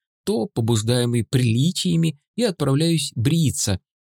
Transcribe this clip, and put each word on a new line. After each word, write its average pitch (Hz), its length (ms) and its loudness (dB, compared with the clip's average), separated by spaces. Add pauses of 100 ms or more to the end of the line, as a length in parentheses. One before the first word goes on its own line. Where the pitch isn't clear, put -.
(260)
то, 208 220 -2
побуждаемый 120 760 0
приличиями, 156 960 0 (160)
я 233 140 0
отправляюсь 156 640 0
бриться, 117 640 0 (360)